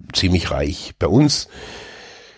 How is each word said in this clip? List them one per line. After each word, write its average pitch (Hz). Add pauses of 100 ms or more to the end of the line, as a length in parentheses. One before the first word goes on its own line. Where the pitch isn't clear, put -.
(140)
ziemlich 90
reich. 71
Bei 85
uns, 139 (880)